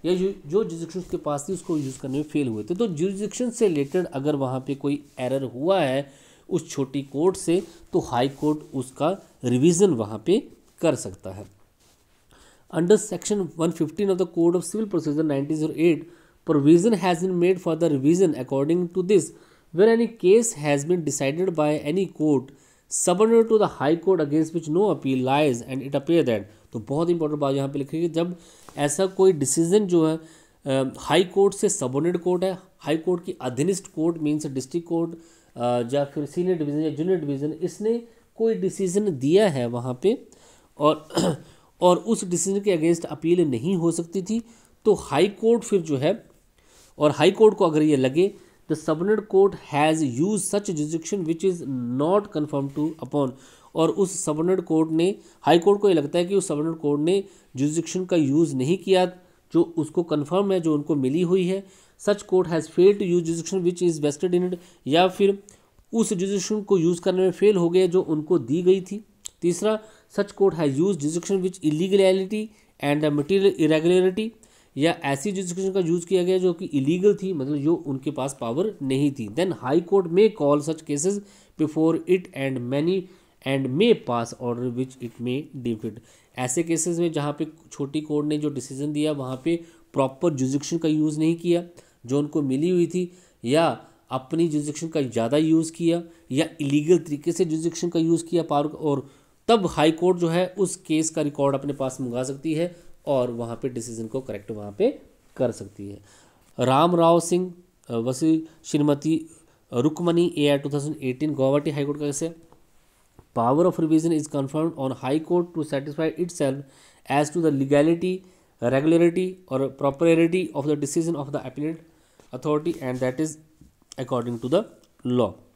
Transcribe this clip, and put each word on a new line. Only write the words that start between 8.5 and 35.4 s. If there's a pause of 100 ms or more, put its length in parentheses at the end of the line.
उसका (340)
रिवीजन
वहाँ
पे (420)
कर
सकता
है। (1300)
Under
section (100)
one
fifteen
of
the
Code
of
Civil
Procedure
nineteen
zero (140)
eight, (400)
provision
has
been
made
for
the
revision।
According
to
this, (420)
where
any (160)
case (120)
has
been
decided
by (220)
any (140)
court (400)
subordinate
to
the
High
Court
against
which
no
appeal
lies
and
it
appear
that, (300)
तो
बहुत
इंपॉर्टेंट
बात
यहाँ
पे
लिखी
है
कि
जब (400)
ऐसा
कोई
डिसीजन
जो
है,
अ,
हाई
कोर्ट
से
सबऑर्डिनेट
कोर्ट
है, (200)
हाई
कोर्ट
की
अधीनस्थ
कोर्ट
मीन्स
डिस्ट्रिक्ट
कोर्ट, (420)